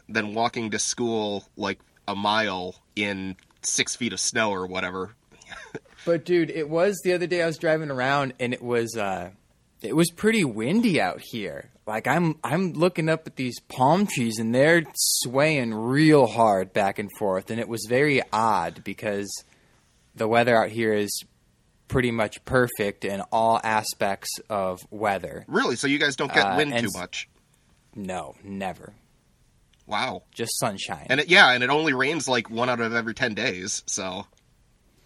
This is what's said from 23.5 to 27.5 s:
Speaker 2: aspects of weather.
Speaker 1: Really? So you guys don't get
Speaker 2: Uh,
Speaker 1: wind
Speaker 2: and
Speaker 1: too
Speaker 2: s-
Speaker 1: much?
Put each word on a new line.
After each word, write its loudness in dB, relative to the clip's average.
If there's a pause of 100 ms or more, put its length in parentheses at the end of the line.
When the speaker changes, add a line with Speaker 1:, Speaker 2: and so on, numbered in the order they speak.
Speaker 2:
aspects -2 (220)
of -4 (100)
weather. -4
Speaker 1:
Really? 0
So -4
you 0
guys 0
don't -4
get 4
Speaker 2:
Uh, 0
Speaker 1:
wind 0
Speaker 2:
and 0
Speaker 1:
too -2
Speaker 2:
s- -6
Speaker 1:
much? -10 (640)